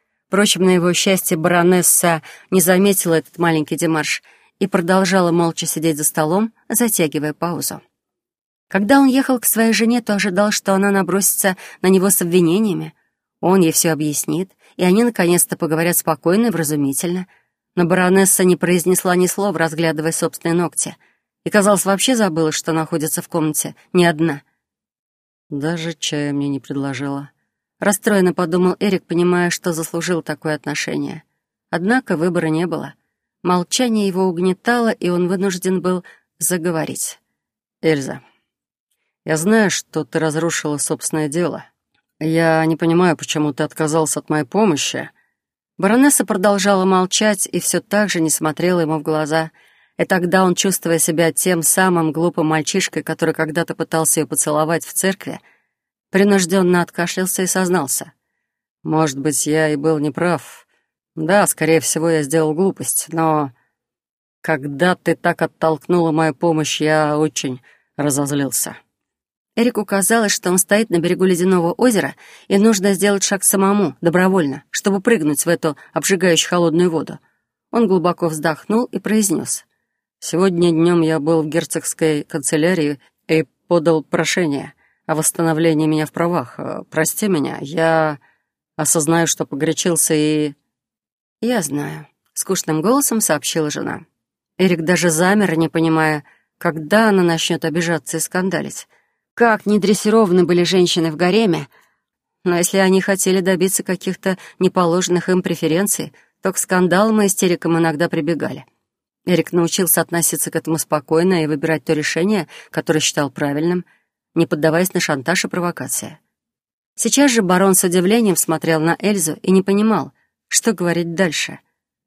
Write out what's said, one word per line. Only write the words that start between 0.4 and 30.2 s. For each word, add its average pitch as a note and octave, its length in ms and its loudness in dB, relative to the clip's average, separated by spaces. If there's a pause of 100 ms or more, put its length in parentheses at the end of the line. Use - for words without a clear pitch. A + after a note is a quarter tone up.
на F#3 60 4
его F3 240 2
счастье, F#3 420 0
баронесса F3 880 2 (260)
не F#3 120 2
заметила F#3 540 2
этот - 220 -4
маленький D#3+ 380 0
демарш D#3+ 480 -2 (360)
и F#3+ 80 0
продолжала F#3 640 0
молча E3+ 340 0
сидеть D#3+ 320 -2
за D3 80 -4
столом, F3+ 480 -2 (160)
затягивая D#3 640 -2
паузу. E3+ 480 -8 (880)
Когда G#3 300 4
он C#4 80 6
ехал C4 320 2
к - 60 -6
своей A3+ 280 2
жене, A3+ 280 2
то G#3+ 140 -2
ожидал, G3+ 360 0
что - 220 -2
она G3 180 2
набросится F#3+ 680 0 (240)
на F#3 60 2
него F#3+ 220 4
с F#3+ 120 0
обвинениями. F3 720 2 (480)
Он F#3+ 200 4
ей D#3+ 120 4
все - 180 0
объяснит, D3+ 600 -4 (260)
и F3+ 60 -2
они F#3+ 200 4
наконец-то F3+ 540 0
поговорят E3 400 0
спокойно F3+ 500 0
и - 40 2
вразумительно. D#3+ 760 -2 (480)
Но F3+ 100 2
баронесса F#3 600 4
не F3+ 100 4
произнесла F3+ 600 0
ни F3+ 120 2
слова, G3 320 -2
разглядывая D#3+ 540 -2
собственные E3 420 -4
ногти — - 400 -4 (480)
и, - 60 -8
казалось, G3+ 360 4
вообще G3 300 0
забыла, D#3+ 360 0
что - 200 -4
находится D#3+ 500 -2
в - 60 -14
комнате D#3 480 -4 (160)
не F3 140 4
одна. D#3+ 380 0 (1080)
"Даже D#3+ 440 -6
чая D3 380 -4
мне C#3+ 160 -4
не C#3 140 -4
предложила", C#3 680 -8 (480)
расстроенно G3 540 2
подумал F3+ 460 0
Эрик, F#3+ 260 -2
понимая, F3 440 0
что E3+ 240 -4
заслужил E3 480 -4